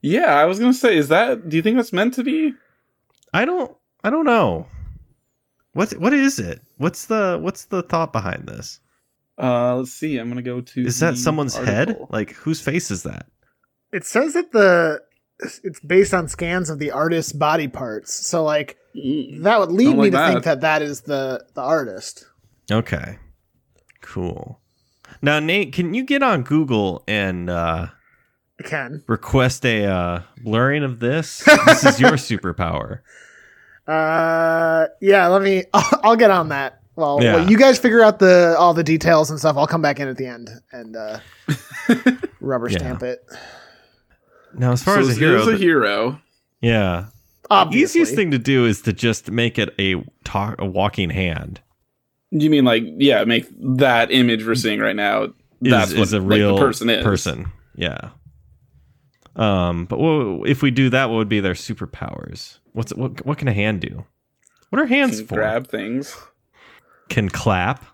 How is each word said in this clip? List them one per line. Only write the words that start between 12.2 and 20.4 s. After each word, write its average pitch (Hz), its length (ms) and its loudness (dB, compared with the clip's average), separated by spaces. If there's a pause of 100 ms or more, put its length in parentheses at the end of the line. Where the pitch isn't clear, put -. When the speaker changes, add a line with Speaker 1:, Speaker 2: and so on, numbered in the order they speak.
Speaker 2:
whose 156 300 -6
face 175 280 -4
is 95 120 -6
that? - 240 -14 (680)
Speaker 3:
It 190 140 -8
says 320 260 -2
that 339 200 -4
the, 175 480 4 (640)
it's 175 180 -12
based 190 340 2
on 170 140 -2
scans 170 420 -6
of 151 80 -8
the 147 140 -6
artist's 160 400 -2
body 151 360 0
parts. 113 460 -10 (120)
So, 165 160 -2
like, 151 360 -4 (180)
Speaker 1:
Mm. 143 480 -6
Speaker 3:
that 214 160 4
would 175 100 0
lead 202 140 4
Speaker 1:
Don't 269 140 4
Speaker 3:
me 214 120 4
Speaker 1:
like - 20 0
Speaker 3:
to 165 200 2
think 123 120 -2